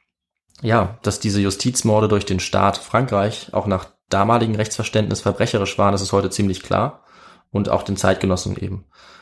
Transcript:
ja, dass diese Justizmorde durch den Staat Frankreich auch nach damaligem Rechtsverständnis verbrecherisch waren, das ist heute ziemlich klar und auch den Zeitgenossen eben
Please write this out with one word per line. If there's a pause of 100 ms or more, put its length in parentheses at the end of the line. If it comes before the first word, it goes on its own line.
(640)
ja,
dass
diese
Justizmorde
durch
den
Staat
Frankreich
auch
nach (220)
damaligem
Rechtsverständnis
verbrecherisch
waren,
das
ist
heute
ziemlich
klar (480)
und
auch
den
Zeitgenossen
eben (380)